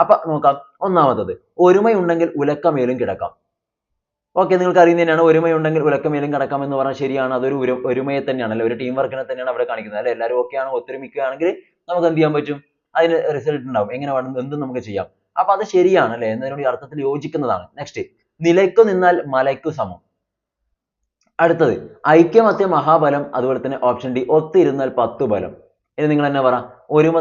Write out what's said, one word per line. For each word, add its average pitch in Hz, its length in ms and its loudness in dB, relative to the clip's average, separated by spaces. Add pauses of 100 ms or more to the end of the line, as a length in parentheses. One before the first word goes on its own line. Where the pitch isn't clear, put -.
അപ്പൊ 170 140 4 (140)
നോക്കാം, 143 280 2 (240)
ഒന്നാമത്തത്, 135 520 2 (260)
ഒരുമയുണ്ടെങ്കിൽ 180 800 2
ഉലക്കമേലും 143 640 0
കിടക്കാം. 92 300 -6 (1080)
ഓക്കെ, 185 200 2
നിങ്ങൾക്ക് 180 240 2
അറിയുന്നത് 170 220 6
തന്നെയാണ്, 165 200 2
ഒരുമയുണ്ടെങ്കിൽ 160 600 2
ഉലക്കമേലും 147 520 0
കിടക്കാം 139 300 -4
എന്ന് 139 120 -4
പറഞ്ഞാൽ 135 160 0
ശരിയാണ്. 131 420 -4
അതൊരു 131 200 -2
ഒരു-, 127 320 -2
ഒരുമയെ 135 340 -2 (100)
തന്നെയാണ്, 120 220 -4
അല്ലെ? 113 140 -2
ഒരു 120 80 -2
ടീം 127 200 -6
വർക്കിനെ 131 280 -4
തന്നെയാണ് 127 280 -8
അവിടെ 120 140 -2
കാണിക്കുന്നത്, 110 360 -8
അല്ലെ? 120 120 -2
എല്ലാവരും 117 260 -4
ഓക്കെ 123 180 -4
ആണ്, 135 120 -4
ഒത്തൊരുമിക്കുകയാണെങ്കിൽ 135 800 -6 (400)
നമുക്ക് 175 180 0
എന്ത് 160 120 -2
ചെയ്യാൻ 151 140 2
പറ്റും? 147 280 -4 (340)
അതിന് 165 220 2 (180)
റിസൾട്ട് 143 340 -4
ഉണ്ടാവും. 107 240 -2
എങ്ങനെ 139 200 -6
വേണം, 131 280 -6
എന്തും 143 200 -8
നമുക്ക് 127 200 -8
ചെയ്യാം. 98 260 -8 (340)
അപ്പൊ 196 120 2
അത് 196 120 -2
ശരിയാണ്, 180 480 2
അല്ലെ? 117 160 -4
എന്നതിനോട് 135 340 -6
ഈ - 20 -2
അർത്ഥത്തിൽ 131 360 -6
യോജിക്കുന്നതാണ്. 139 680 -4 (120)
നെക്സ്റ്റ്, 120 260 -10 (360)
നിലയ്ക്കു 185 420 4
നിന്നാൽ 185 440 2
മലയ്ക്കു 135 440 -2
സമം. 104 300 -8 (1400)
അടുത്തത്, 160 360 4 (340)
ഐക്യമത്യ 196 580 6
മഹാബലം, 151 560 2 (120)
അതുപോലെ 127 320 -2
തന്നെ 131 160 -6
ഓപ്ഷൻ 123 320 0
ഡി, 123 160 -2
ഒത്തിരുന്നാൽ 151 580 2
പത്തു 123 360 -2
ബലം. 95 280 -2 (460)
ഇനി 151 80 0
നിങ്ങൾ 147 200 2
തന്നെ 139 140 -2
പറ, 127 160 4 (340)
ഒരുമ 160 300 4